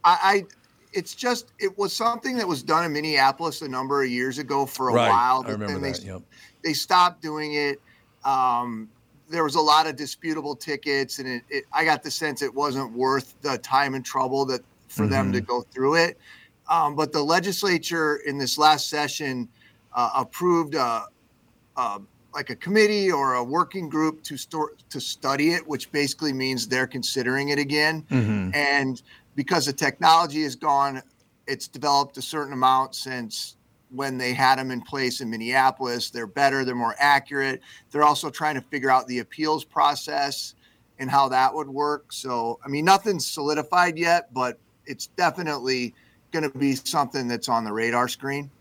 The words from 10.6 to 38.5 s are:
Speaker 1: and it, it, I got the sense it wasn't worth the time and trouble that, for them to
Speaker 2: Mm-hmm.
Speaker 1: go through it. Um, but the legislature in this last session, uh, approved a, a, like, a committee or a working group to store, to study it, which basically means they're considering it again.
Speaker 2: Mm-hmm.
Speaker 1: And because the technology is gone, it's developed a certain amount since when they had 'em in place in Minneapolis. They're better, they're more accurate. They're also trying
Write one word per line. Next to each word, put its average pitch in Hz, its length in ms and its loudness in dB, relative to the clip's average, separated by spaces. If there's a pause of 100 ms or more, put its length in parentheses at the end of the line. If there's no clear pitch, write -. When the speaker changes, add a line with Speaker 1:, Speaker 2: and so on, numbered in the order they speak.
Speaker 1:
and 131 80 -8
it, 120 220 -8
it, 139 220 -4
I 160 140 0
got 151 180 2
the 139 80 -10
sense 151 300 -4
it 139 120 -4
wasn't 135 380 -2
worth 131 500 0
the 143 180 -2
time 135 360 0
and 131 80 -6
trouble 135 440 0
that, 127 140 -2 (280)
for 107 180 -2
them 104 240 0
to - 80 0
Speaker 2:
Mm-hmm. 98 60 -6
Speaker 1:
go 120 160 -2 (100)
through 139 240 2
it. 170 240 2 (480)
Um, 151 300 0
but 151 160 0
the 151 100 0
legislature 170 960 0
in 139 200 -6
this 135 200 -2
last 151 320 4
session, 139 580 -4 (460)
uh, 120 220 0
approved 160 600 0
a, 117 300 0 (720)
a, 104 240 -2 (320)
like, 143 160 -8
a 123 80 -6
committee 208 520 2
or 139 260 2
a 123 80 0
working 175 440 -2
group 156 360 -2
to 151 120 -10
store, 151 380 -6 (160)
to 143 100 -10
study 143 520 0
it, 170 140 -4
which 147 280 -8
basically 143 400 0
means 131 340 -2
they're 127 200 2
considering 131 640 -2
it 147 100 2
again. 151 520 0
Speaker 2:
Mm-hmm. 104 420 0
Speaker 1:
And 143 480 0 (340)
because 143 300 0
the 139 80 -2
technology 160 680 2
is 127 140 -6
gone, 139 440 0 (460)
it's 135 220 -8
developed 139 480 0
a 131 40 -10
certain 143 320 -6
amount 131 420 2
since 123 600 -10 (380)
when 135 240 -4
they 127 160 -2
had 131 260 4
'em 131 120 -6
in 120 100 -4
place 131 380 -4
in 120 100 -6
Minneapolis. 120 800 0
They're 120 180 -8
better, 135 360 2
they're 123 120 -2
more 117 240 -2
accurate. 139 640 2 (300)
They're 147 140 2
also 147 240 4
trying 151 260 -2